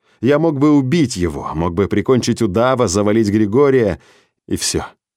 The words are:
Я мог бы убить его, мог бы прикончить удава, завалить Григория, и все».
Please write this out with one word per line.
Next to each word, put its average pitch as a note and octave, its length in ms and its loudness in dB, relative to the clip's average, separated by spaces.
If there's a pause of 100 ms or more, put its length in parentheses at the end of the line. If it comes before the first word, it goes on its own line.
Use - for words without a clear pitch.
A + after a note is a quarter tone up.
(220)
Я C#3 160 2
мог D#3 220 0
бы D3+ 120 4
убить C#3+ 460 0
его, D2+ 380 -6
мог E2+ 180 -4
бы F#2+ 140 0
прикончить A2+ 540 0
удава, A#2 460 0
завалить G#2 420 0
Григория, A2 680 2 (480)
и - 80 -4
все». - 300 -6 (320)